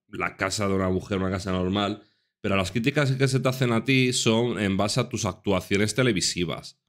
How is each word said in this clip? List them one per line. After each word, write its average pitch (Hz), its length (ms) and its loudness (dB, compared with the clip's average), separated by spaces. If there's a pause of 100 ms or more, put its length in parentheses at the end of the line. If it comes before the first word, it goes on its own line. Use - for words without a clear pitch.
la 87 260 -6
casa 98 320 -2
de 98 60 0
una 95 160 0
mujer, 92 300 -2
una 92 120 -2
casa 95 220 -4
normal, 98 480 0 (400)
pero 98 160 0
las 92 140 0
críticas 135 420 0
que 131 140 2
se 127 120 0
te 131 100 0
hacen 127 220 0
a 113 120 2
ti 127 300 2
son 113 460 2
en 98 180 2
base 104 220 0
a 123 100 -2
tus 107 160 -4
actuaciones 98 680 0
televisivas 87 920 -2